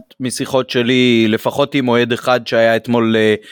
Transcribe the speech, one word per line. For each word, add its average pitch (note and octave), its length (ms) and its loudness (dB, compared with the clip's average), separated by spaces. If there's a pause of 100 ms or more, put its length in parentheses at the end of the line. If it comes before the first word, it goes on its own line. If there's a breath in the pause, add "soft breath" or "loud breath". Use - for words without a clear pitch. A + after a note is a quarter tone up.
(200)
משיחות B2+ 500 -4
שלי, B2 580 2
לפחות B2 460 -2
עם C3 140 0
אוהד A#2+ 240 0
אחד B2 340 -2
שהיה A2+ 300 2
אתמול, A2+ 400 0
אה, G#2+ 180 2 (180 loud breath)